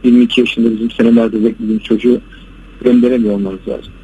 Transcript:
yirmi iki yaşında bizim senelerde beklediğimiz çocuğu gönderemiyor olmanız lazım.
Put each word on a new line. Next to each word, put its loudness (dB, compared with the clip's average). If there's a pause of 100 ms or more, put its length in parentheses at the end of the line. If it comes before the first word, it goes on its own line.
yirmi 4
iki 0
yaşında 0
bizim -6
senelerde 2
beklediğimiz -4
çocuğu 0 (640)
gönderemiyor 2
olmanız -6
lazım. -10 (100)